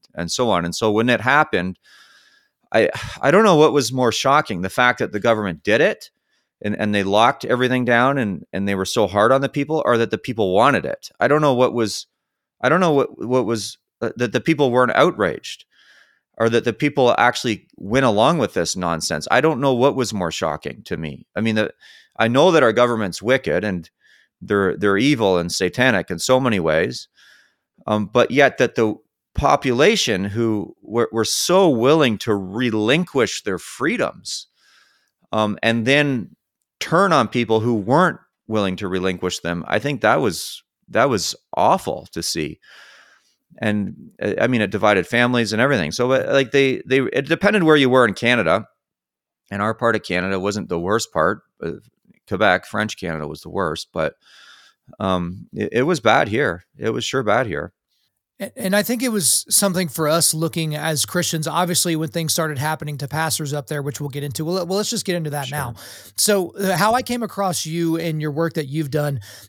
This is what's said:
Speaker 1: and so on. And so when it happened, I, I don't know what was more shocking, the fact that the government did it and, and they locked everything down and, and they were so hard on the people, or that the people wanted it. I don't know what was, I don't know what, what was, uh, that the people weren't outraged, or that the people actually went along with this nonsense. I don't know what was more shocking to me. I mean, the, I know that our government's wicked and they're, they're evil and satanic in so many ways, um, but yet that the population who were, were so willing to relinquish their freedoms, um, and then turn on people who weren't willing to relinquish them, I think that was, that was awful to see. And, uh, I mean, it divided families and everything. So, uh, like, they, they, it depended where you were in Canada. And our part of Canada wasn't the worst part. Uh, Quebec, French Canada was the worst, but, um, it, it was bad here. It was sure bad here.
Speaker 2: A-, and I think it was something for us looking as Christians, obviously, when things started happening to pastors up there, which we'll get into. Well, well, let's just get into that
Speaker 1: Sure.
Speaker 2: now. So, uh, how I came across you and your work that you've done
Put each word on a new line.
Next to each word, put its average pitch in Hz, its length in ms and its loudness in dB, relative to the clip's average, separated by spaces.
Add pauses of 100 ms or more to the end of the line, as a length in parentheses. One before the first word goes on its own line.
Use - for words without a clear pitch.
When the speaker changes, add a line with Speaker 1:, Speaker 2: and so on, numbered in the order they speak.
(140)
Speaker 1:
and 85 180 -8
so 123 180 -2
on. 90 140 2
And 85 100 -4
so 110 180 0
when 113 180 0
it 120 100 2
happened, 110 580 0 (920)
I, 107 180 4 (320)
I 143 100 2
don't 202 120 6
know 190 140 6
what 147 160 6
was 123 180 0
more 127 220 0
shocking, 135 480 0
the 92 80 -4
fact 123 300 2
that - 120 -2
the 104 80 -6
government 104 440 0
did 110 180 2
it 202 280 -2 (560)
and, 104 120 -4
and 104 180 -2
they 101 80 0
locked 107 420 2
everything 127 400 0
down 123 320 2
and, 101 340 -4
and 98 160 -4
they 101 60 0
were 95 120 -2
so 107 200 0
hard 104 260 2
on 135 100 4
the 139 80 -2
people, 147 360 -4
or 120 140 2
that 113 100 0
the 110 80 -2
people 107 340 -2
wanted 113 320 4
it. - 360 -10
I 120 80 2
don't 147 140 4
know 143 120 2
what 123 200 2
was, 110 340 -2 (520)
I 127 100 0
don't 165 100 2
know 175 120 2
what, - 320 0
what 120 220 0
was, 107 320 -4 (240)
uh, 113 140 -4
that 117 180 -2
the 123 80 0
people 143 300 2
weren't 123 240 2
outraged, - 680 0 (720)
or 113 120 2
that 117 160 0
the 117 80 0
people 143 460 2
actually 117 480 0 (100)
went 127 300 0
along 120 320 4
with 107 160 -2
this 85 200 -2
nonsense. 82 540 -4
I 123 120 4
don't 147 200 0
know 135 140 2
what 123 200 2
was 120 160 -2
more 90 200 -4
shocking 80 540 -6
to 85 120 -8
me. 78 380 -10
I 98 60 -4
mean, 113 120 0
the, 107 180 -2 (460)
I 113 100 4
know 135 220 6
that 160 140 6
our 113 100 6
government's 113 480 0
wicked 98 420 0
and 90 240 -4 (540)
they're, 98 340 0
they're 98 220 2
evil 113 400 2
and 85 140 -2
satanic 95 580 0
in 87 80 -6
so 131 220 2
many 117 200 0
ways, 82 480 0 (800)
um, 107 220 -2
but - 240 2
yet 135 260 4
that 123 160 2
the 107 220 0 (400)
population 139 920 2
who 107 560 -2
were, 113 300 -2
were 110 140 0
so 180 440 2
willing 131 480 2
to 110 160 -2
relinquish 110 1080 0
their 95 160 -4
freedoms, - 880 -6 (840)
um, 107 300 -2
and 113 240 0
then 139 480 0 (460)
turn 180 340 2
on 127 140 4
people 113 320 0
who 117 160 0
weren't 131 440 2 (280)
willing 101 300 -2
to 104 100 -8
relinquish 90 520 -2
them, 85 280 -6
I 107 120 0
think 143 220 -4
that 139 200 4
was, - 420 -6 (260)
that 113 200 2
was 110 260 -2 (200)
awful 117 560 0
to 82 100 -8
see. 78 380 -6 (1000)
And, 104 520 -4 (100)
uh, 101 200 -2
I 117 60 2
mean, 123 140 0
it 98 100 -2
divided 101 360 2
families 120 460 0
and 110 80 0
everything. 117 300 2
So, 127 200 -2
uh, 131 200 0
like, 135 200 2
they, 135 340 2
they, 131 140 2
it 135 280 -2
depended 190 360 2
where 156 140 6
you 135 120 4
were 127 160 6
in 104 80 0
Canada. 107 540 2 (840)
And 101 100 -4
our 107 140 -2
part 117 200 2
of 107 80 -4
Canada 92 360 -2
wasn't 101 300 -4
the 87 100 -2
worst 101 340 -2
part. 85 300 0 (200)
Uh, 80 100 -8 (540)
Quebec, 92 380 2
French 107 320 -6
Canada 80 300 -8
was 78 140 -12
the 85 80 -18
worst, 85 440 -4
but, 78 220 -4 (840)
um, 92 540 -4
it, 101 180 -6
it 123 120 0
was 156 160 -2
bad 117 280 2
here. 104 380 -4 (120)
It 107 120 -6
was 120 160 -6
sure 131 160 -4
bad 113 240 0
here. 82 260 -6 (680)
Speaker 2:
A-, - 180 -10
and 202 180 -2
I 208 60 2
think 233 220 -4
it 262 60 -2
was 208 380 0
something 185 400 0
for 156 200 -2
us 160 260 2
looking 156 420 -4
as 151 300 -4
Christians, 165 420 -4
obviously, 170 480 0
when 156 140 -4
things 160 240 -4
started 151 240 -2
happening 151 400 -6
to 139 100 -10
pastors 151 460 -4
up 147 140 -8
there, 147 160 -6
which 143 180 -8
we'll 143 80 -8
get 139 140 -10
into. 143 200 -8
Well, 175 220 -4
well, 185 120 -2
let's 208 120 -2
just 226 160 -6
get 180 100 -2
into 160 140 -4
that 143 180 -6
Speaker 1:
Sure. 143 100 -8
Speaker 2:
now. 123 180 -6 (420)
So, 196 400 0
uh, 190 180 -2
how 208 200 2
I 254 80 -2
came 240 180 -4
across 196 440 -4
you 165 320 -2
and 160 220 -4
your 151 120 -4
work 160 240 -2
that 156 100 -4
you've 143 240 -6
done 147 320 -2 (280)